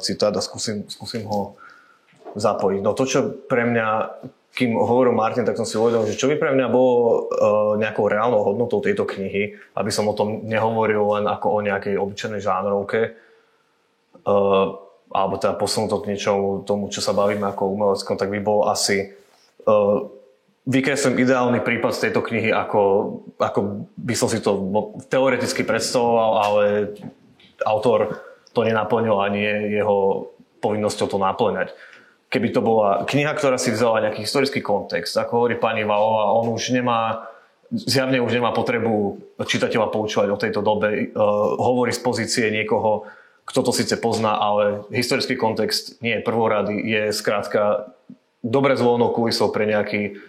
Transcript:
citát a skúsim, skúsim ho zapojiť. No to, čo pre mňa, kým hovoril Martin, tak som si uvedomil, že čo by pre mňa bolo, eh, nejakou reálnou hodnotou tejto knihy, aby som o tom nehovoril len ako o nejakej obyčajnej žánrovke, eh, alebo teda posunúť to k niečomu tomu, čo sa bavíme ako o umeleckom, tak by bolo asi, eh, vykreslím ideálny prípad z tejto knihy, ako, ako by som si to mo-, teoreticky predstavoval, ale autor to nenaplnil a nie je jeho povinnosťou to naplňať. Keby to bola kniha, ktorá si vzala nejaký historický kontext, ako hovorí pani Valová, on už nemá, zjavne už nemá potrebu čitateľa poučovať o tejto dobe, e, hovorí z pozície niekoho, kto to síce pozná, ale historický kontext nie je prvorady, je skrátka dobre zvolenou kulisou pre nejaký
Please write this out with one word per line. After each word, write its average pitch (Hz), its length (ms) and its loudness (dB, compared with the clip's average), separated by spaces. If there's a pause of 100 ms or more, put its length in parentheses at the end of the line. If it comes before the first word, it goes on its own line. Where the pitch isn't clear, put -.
citát 104 320 0
a 92 80 -2
skúsim, 104 480 -8
skúsim 113 400 -10
ho 101 240 -4 (800)
zapojiť. 101 480 0
No 101 160 0
to, 135 80 2
čo 131 240 0 (160)
pre 120 160 0
mňa, 117 260 0 (640)
kým 117 240 0
hovoril 120 400 4
Martin, 110 320 0
tak 107 80 -2
som 113 80 -4
si 110 160 -2
uvedomil, 117 240 2
že 104 80 -2
čo 131 160 0
by 151 80 0
pre 151 160 0
mňa 127 160 2
bolo, 127 240 4 (320)
eh, 107 560 2
nejakou 107 240 0
reálnou 104 400 2
hodnotou 104 400 0
tejto 101 160 0
knihy, 98 560 -4 (160)
aby 101 160 -4
som 104 160 0
o 104 80 0
tom 107 320 -4
nehovoril 110 560 0 (160)
len 104 80 0
ako 104 320 0
o 104 80 -2
nejakej 98 320 -2
obyčajnej 104 400 -6
žánrovke, 101 800 -2 (1040)
eh, 98 440 2 (440)
alebo 98 320 0
teda 101 160 0
posunúť 104 320 -2
to 104 160 -2
k 104 80 -4
niečomu 98 560 -2
tomu, 101 240 -2
čo 101 80 -8
sa 101 160 -2
bavíme 101 320 0
ako 98 160 -4
o 98 80 -2
umeleckom, 101 400 0
tak 95 160 -2
by 104 160 -4
bolo 104 240 2
asi, 98 400 0 (560)
eh, 104 320 4 (720)
vykreslím 131 480 2
ideálny 123 480 2
prípad 117 320 0
z - 80 -8
tejto 110 160 0
knihy, 110 320 -2
ako, 104 280 0 (600)
ako 104 560 -2
by - 160 -4
som 110 160 0
si 117 80 0
to 101 240 0
mo-, 104 320 -2 (160)
teoreticky 131 560 0
predstavoval, 113 680 2 (140)
ale 104 180 4 (1000)
autor 107 560 2 (320)
to 120 80 2
nenaplnil 110 560 2
a 101 160 0
nie 104 160 -2
je 104 320 -2
jeho 98 480 0 (320)
povinnosťou 107 480 -2
to 101 80 -2
naplňať. 95 560 0 (600)
Keby 113 160 0
to 110 160 0
bola 107 400 2
kniha, 143 320 0
ktorá 127 240 2
si 127 80 0
vzala 110 400 2
nejaký 107 160 -6
historický 131 320 0
kontext, 95 560 -4
ako 117 320 0
hovorí 117 80 0
pani 110 320 -2
Valová, 104 480 2
on 117 160 2
už 113 240 -2
nemá, 117 560 -2 (400)
zjavne 131 560 0
už 117 80 0
nemá 120 160 2
potrebu 113 720 0 (160)
čitateľa 110 560 0
poučovať 104 400 0
o - 80 -4
tejto 104 240 -2
dobe, 107 240 2
e, 107 320 -2 (400)
hovorí 120 320 2
z - 80 -8
pozície 113 480 -2
niekoho, 107 560 0 (400)
kto - 240 0
to - 60 2
síce 113 260 -2
pozná, 110 320 0
ale 104 560 0
historický 123 480 -2
kontext 110 640 -4
nie 113 160 -2
je - 80 -8
prvorady, 110 560 0
je 110 200 -2 (120)
skrátka 104 800 -2 (480)
dobre 135 400 2
zvolenou 120 320 4
kulisou 117 400 0
pre 107 160 0
nejaký 104 480 -2 (120)